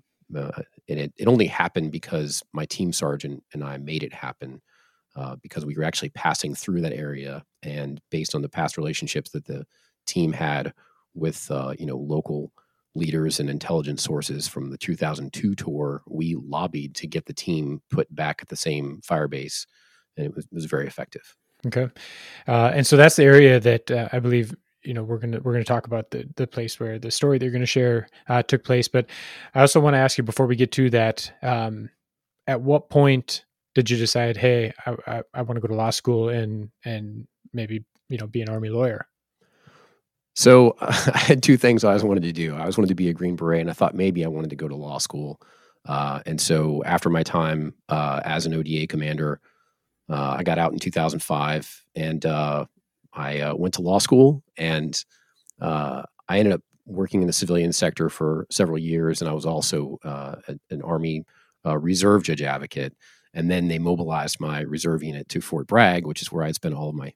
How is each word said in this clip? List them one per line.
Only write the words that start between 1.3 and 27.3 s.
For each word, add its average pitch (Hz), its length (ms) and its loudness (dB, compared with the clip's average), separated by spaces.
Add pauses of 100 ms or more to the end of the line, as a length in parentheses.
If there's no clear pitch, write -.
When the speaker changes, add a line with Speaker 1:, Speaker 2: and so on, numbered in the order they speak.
Speaker 1:
happened 85 440 -2
because 76 520 -6 (100)
my 76 120 -8
team 87 280 -6
sergeant 73 500 -6 (100)
and 73 100 -10
I 69 140 -10
made 76 260 -8
it - 100 -12
happen, 65 480 -14 (540)
uh, 65 260 -12
because - 240 -12
we 73 100 -8
were 78 80 -4
actually 78 260 -2
passing - 440 -2
through 87 280 -4
that 80 120 -4
area. 71 500 -10 (200)
And 73 360 -10 (120)
based 78 240 -6
on 71 80 -4
the 71 60 -8
past - 280 -6
relationships 76 540 -6
that 73 140 -10
the 69 200 -12 (400)
team 82 260 0
had 73 420 -4 (420)
with, 80 340 -6
uh, 67 300 -6
you 78 80 -10
know, 65 100 -8
local 73 560 -6 (420)
leaders 80 440 -2
and 71 100 -2
intelligence 73 540 -4
sources 73 440 -6
from 67 220 -10
the 65 80 -12
two 85 180 -6
thousand 71 380 -6
two 98 220 -2
tour, 73 520 -6
we 82 280 -4
lobbied 71 600 -8
to - 120 -12
get 78 180 -6
the 71 80 -12
team 76 560 -4
put - 240 -4
back 76 280 -6
at - 80 -20
the 85 60 -12
same 73 480 -6
fire 76 240 -2
base, 69 380 -8 (500)
and 147 120 -6
it 143 80 -10
was, - 100 -12
it - 80 -20
was 78 120 -8
very 71 220 -4
effective. - 480 -14 (300)
Speaker 2:
Okay. 123 240 -2 (580)
Uh, 120 260 4
and 139 120 2
so 151 100 6
that's 147 200 12
the 151 80 8
area 139 360 12
that, 117 320 2
uh, 117 220 0
I 127 60 2
believe, 120 360 2 (280)
you 127 100 -8
know, 113 100 -6
we're 113 140 -4
gonna, 117 240 -4
we're 127 100 -2
gonna 117 140 0
talk 120 220 0
about 113 240 -6
the, 127 240 -8
the 127 120 -2
place - 320 -8
where 113 180 -6
the 113 140 -8
story 143 260 4